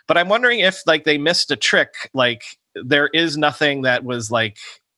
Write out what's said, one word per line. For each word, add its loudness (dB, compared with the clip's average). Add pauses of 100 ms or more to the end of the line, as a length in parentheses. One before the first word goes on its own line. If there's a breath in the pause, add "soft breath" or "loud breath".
But 2
I'm 2
wondering 0
if, 0
like, 2
they 2
missed 0
a -2
trick. -2
Like, 0 (320)
there 0
is 0
nothing 0
that 0
was, -6
like, -2 (400)